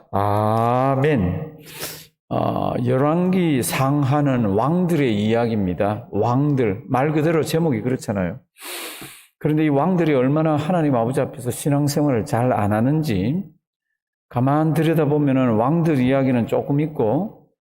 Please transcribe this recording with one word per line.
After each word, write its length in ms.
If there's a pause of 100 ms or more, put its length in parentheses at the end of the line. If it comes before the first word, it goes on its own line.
(120)
아멘. 1500 (720)
어, 440 (100)
열왕기 800
상하는 840
왕들의 680
이야기입니다. 1000
왕들, 760
말 220
그대로 320
제목이 380
그렇잖아요. 580 (1000)
그런데 280
이 40
왕들이 460
얼마나 400
하나님 400
아버지 260
앞에서 300
신앙생활을 720
잘 260
안 220
하는지 720 (840)
가만 440
들여다보면은 800
왕들 440
이야기는 480
조금 320
있고 680 (200)